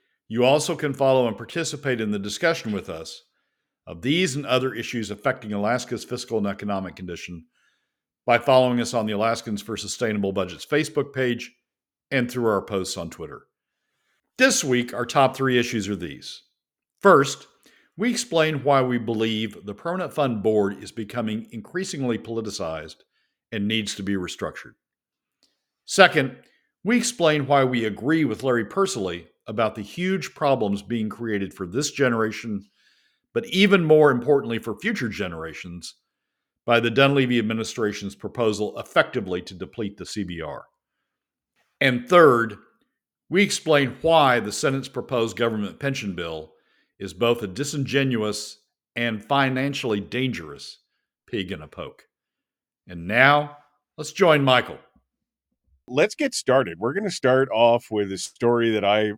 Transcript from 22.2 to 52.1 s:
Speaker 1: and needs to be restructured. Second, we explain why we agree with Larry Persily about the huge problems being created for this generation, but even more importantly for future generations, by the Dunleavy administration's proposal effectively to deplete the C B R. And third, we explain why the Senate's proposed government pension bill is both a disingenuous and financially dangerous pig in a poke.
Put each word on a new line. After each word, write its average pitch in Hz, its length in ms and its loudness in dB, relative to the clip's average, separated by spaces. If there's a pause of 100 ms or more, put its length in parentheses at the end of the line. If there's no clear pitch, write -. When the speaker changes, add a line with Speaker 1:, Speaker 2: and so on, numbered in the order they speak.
Speaker 1:
and 104 160 -2
needs 110 260 -4
to 98 80 -12
be 98 120 -2
restructured. 87 580 -8 (1120)
Second, 151 500 4 (480)
we 240 140 2
explain 151 500 0
why 139 160 6
we 123 220 0
agree 131 400 0
with 113 180 -4
Larry 120 220 2
Persily 98 640 -4 (200)
about 110 280 -2
the 110 60 -10
huge 185 540 -4
problems 113 460 0
being 113 260 -4
created 101 460 -4
for 95 120 -8
this 127 260 -4
generation, 113 720 -2 (680)
but - 120 -2
even 185 400 4
more 151 260 8
importantly 120 480 0
for 107 180 -8
future 202 300 -4
generations, 87 840 -8 (720)
by 120 160 4
the 117 100 0
Dunleavy 135 480 4
administration's 107 720 -4
proposal 107 640 -4
effectively 107 640 -2
to - 100 -16
deplete 98 420 -10
the 87 100 -14
C 101 200 -8
B 85 160 -10
R. 71 240 -10 (1120)
And 123 300 0
third, 120 480 6 (720)
we 180 120 2
explain 143 600 2
why 143 400 4
the 104 100 -6
Senate's 135 380 -2
proposed 117 480 -4
government 107 420 -2
pension 135 340 -6
bill 82 380 -8 (460)
is 92 160 -10
both 117 300 0
a 101 40 -6
disingenuous 123 1120 -4 (360)
and 113 260 -4
financially 135 800 0
dangerous 92 800 -6 (500)
pig 95 240 -6
in 80 100 -10
a 78 60 -18
poke. - 380 -16 (800)